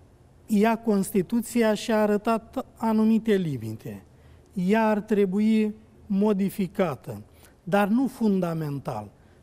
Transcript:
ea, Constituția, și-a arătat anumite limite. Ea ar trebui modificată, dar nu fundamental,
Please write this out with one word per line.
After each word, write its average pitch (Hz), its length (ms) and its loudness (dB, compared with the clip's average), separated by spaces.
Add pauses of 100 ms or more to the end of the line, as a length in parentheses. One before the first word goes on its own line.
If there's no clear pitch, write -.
(480)
ea, 220 300 4
Constituția, 214 960 0
și-a 214 280 0
arătat 214 640 -2 (100)
anumite 220 600 2
limite. 113 680 -6 (500)
Ea 214 340 2
ar 214 120 2
trebui 214 720 0 (320)
modificată, 190 1160 -2 (420)
dar 202 240 2
nu 240 200 2
fundamental, 160 1040 -2 (320)